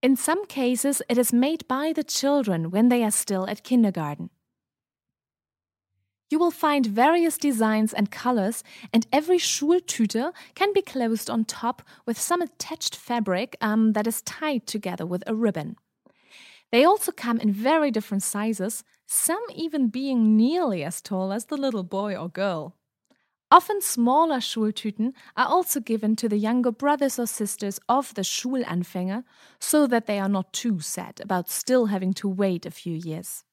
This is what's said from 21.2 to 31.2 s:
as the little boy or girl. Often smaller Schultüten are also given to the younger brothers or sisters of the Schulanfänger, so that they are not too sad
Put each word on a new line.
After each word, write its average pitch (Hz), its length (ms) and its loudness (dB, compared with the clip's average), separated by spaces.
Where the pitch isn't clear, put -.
as 220 120 -6
the 302 120 -6
little 254 280 -2
boy 196 320 -4
or 165 120 -8
girl. 175 460 -4
Often 370 300 6
smaller 269 560 2
Schultüten 214 720 -4
are 240 100 2
also 349 320 0
given 220 380 0
to 226 120 -2
the 208 80 0
younger 233 360 0
brothers 277 480 0
or 233 80 -4
sisters 202 500 -6
of 254 260 0
the 202 80 -6
Schulanfänger, 190 1000 -4
so 302 260 2
that 233 200 0
they 208 120 -2
are 196 100 -2
not 190 240 -2
too 208 280 -2
sad - 400 -10